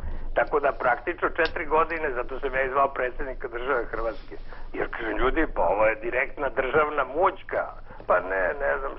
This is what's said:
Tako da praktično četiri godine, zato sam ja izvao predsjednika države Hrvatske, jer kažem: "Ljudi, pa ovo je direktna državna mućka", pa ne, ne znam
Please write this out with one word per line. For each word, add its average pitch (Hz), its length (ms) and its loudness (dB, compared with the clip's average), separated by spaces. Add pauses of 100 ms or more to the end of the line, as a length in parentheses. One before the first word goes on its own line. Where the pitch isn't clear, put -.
(340)
Tako 120 260 2
da 143 240 0
praktično 170 460 0
četiri 165 360 0
godine, 156 420 2 (120)
zato 123 200 -4
sam 135 140 -2
ja 131 100 2
izvao 135 340 4
predsjednika 131 500 -2
države 120 380 -2
Hrvatske, 113 500 -6 (380)
jer - 220 -2
kažem: 107 220 -4
"Ljudi, 131 260 4 (120)
pa 101 60 2 (120)
ovo 107 120 4
je 110 220 2
direktna 131 420 -2
državna 147 540 2 (140)
mućka", 180 460 2 (440)
pa 92 120 6
ne, 95 240 0 (220)
ne 143 140 2
znam 135 200 -6